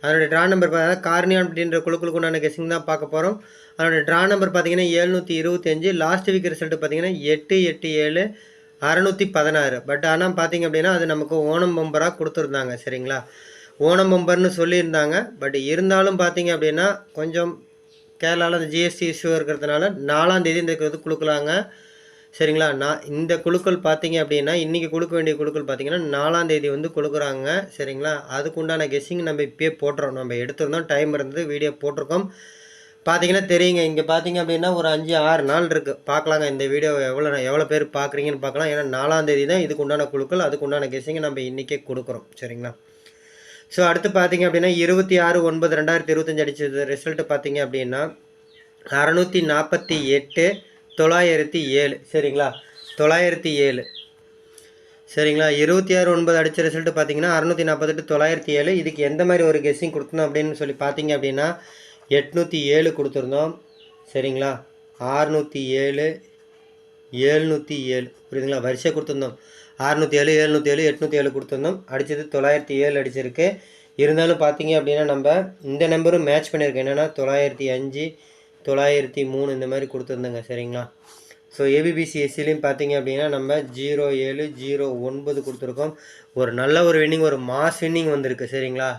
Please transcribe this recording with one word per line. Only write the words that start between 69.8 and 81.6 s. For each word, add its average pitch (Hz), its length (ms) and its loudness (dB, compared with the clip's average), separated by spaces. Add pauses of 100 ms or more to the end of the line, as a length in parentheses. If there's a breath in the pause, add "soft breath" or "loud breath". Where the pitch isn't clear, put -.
அறுநூத்தி 151 340 2
ஏழு, 151 120 4 (100)
எழுநூத்தி 151 320 2
ஏழு, 151 160 0
எட்நூத்தி 151 300 -2
ஏழு 139 160 0
கொடுத்துருந்தோம். 143 420 -4 (160)
அடிச்சது 143 300 -4 (100)
தொள்ளாயிரத்தி 143 500 2
ஏழு 143 160 2
அடிச்சிருக்கு. 131 480 -2 (560 loud breath)
இருந்தாலும் 160 400 4
பார்த்தீங்க 151 360 0
அப்படின்னா, 147 340 0
நம்ம 139 200 4 (380)
இந்த 156 220 2
நம்பரும் 165 360 2
மேட்ச் 156 220 2
பண்ணியிருக்கோம். 139 340 0
என்னன்னா, 143 220 0 (100)
தொள்ளாயிரத்தி 139 580 0
அஞ்சு, 139 300 -6 (640 soft breath)
தொள்ளாயிரத்தி 139 540 2 (100)
மூணு 139 240 -2
இந்த 131 160 -6
மாதிரி 135 220 -4
கொடுத்துருந்தோங்க, 123 460 -8 (100)
சரிங்களா? 120 340 -8 (720 loud breath)
So, 139 80 0 (100)